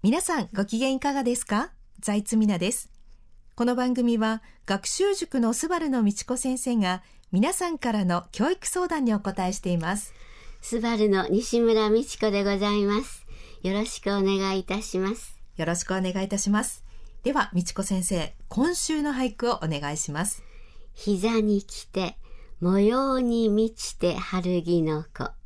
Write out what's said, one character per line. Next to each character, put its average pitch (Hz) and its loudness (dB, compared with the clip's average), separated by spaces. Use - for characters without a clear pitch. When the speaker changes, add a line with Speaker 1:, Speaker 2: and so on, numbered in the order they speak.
Speaker 1:
皆 269 2
さ 330 0
ん 175 -4
ご 202 0
機 220 -4
嫌 262 2
い 262 0
か 285 0
が 277 0
で 240 2
す - -6
か？ 202 -2
財 208 0
津 220 0
美 220 6
奈 202 2
で 190 2
す。 - -4
こ 240 0
の 247 2
番 247 0
組 240 2
は 220 0
学 196 0
習 392 2
塾 311 -4
の 233 4
ス 277 -2
バ 349 0
ル 320 -2
の 247 2
道 202 4
子 254 -2
先 254 -2
生 240 0
が 185 2
皆 233 4
さ 359 0
ん 320 -4
か 247 -2
ら 208 0
の 175 0
教 269 2
育 - -4
相 359 0
談 311 0
に 220 4
お 208 0
答 190 -2
え - -2
し 185 -6
て 180 -2
い 175 2
ま 175 -2
す。 - -8
Speaker 2:
ス 226 -4
バ 233 0
ル 214 4
の 190 4
西 233 2
村 220 6
美 226 4
智 - -10
子 220 2
で 202 2
ご 202 2
ざ 208 2
い 208 2
ま 208 2
す。 - -12
よ 190 0
ろ 208 0
し - -6
く 196 -2
お 202 2
願 190 2
い 190 0
い 185 -6
た 196 -4
し - -4
ま 190 0
す。 - -14
Speaker 1:
よ 160 -2
ろ 170 0
し 175 -2
く 185 0
お 190 0
願 185 0
い 190 0
い 196 -8
た 202 -2
し 202 0
ま 208 4
す。 - -6
で 269 0
は、 247 2
美 180 2
智 - -6
子 - -4
先 190 -2
生、 170 -2
今 330 2
週 311 -2
の 294 0
俳 254 -2
句 240 -2
を - 2
お - -10
願 147 -2
い 156 -4
し - -4
ま 165 -2
す。 - -6
Speaker 2:
膝 208 0
に 208 2
来 - -12
て、 - -4
模 185 4
様 254 4
に 233 2
満 220 2
ち - -10
て 175 0
春 180 -2
着 170 2
の 156 0
子。 - -8